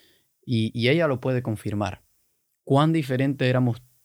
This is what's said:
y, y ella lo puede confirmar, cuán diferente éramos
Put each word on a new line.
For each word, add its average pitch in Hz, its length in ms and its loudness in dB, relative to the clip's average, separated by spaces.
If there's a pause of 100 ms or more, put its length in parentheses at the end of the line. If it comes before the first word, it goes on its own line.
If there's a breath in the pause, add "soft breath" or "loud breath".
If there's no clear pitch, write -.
(460 soft breath)
y, 110 320 -2
y 117 120 2
ella 165 180 2
lo 135 140 -2
puede 127 200 -2
confirmar, 104 640 -6 (600)
cuán 147 260 4
diferente 135 560 0
éramos 127 340 2 (240)